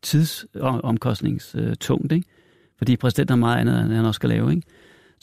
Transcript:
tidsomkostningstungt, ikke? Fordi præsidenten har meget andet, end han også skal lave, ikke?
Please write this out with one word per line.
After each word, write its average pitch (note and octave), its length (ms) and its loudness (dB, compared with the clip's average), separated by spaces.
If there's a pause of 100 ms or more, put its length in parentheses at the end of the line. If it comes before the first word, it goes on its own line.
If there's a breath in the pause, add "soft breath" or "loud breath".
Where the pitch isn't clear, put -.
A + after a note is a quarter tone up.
tidsomkostningstungt, B2+ 2000 -2
ikke? F3 160 0 (500 soft breath)
Fordi B2 180 2
præsidenten B2+ 360 0
har B2+ 40 4
meget A#2+ 240 2
andet, A#2+ 200 2
end A2 120 0
han A2+ 120 2
også G#2+ 140 0
skal B2 100 -2
lave, A2+ 220 2
ikke? E3 120 0 (600 soft breath)